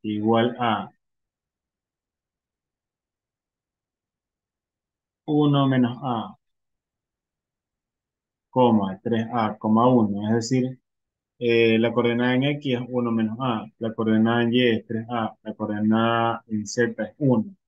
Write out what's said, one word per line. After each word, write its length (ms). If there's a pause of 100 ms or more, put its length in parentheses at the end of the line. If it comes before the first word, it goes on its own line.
igual 580
a 280 (4000)
uno 420
menos 340
A, 340 (2250)
coma, 520
tres 300
A, 260
coma 300
uno, 400
es 60
decir, 440 (600)
eh, 400
la 140
coordenada 420
en 100
X 320
es 120
uno 240
menos 280
A, 260 (120)
la 160
coordenada 480
en 120
Y 140
es 180
tres 240
A, 320
la 120
coordenada 960
en 180
Z 380
es 140
uno. 360 (140)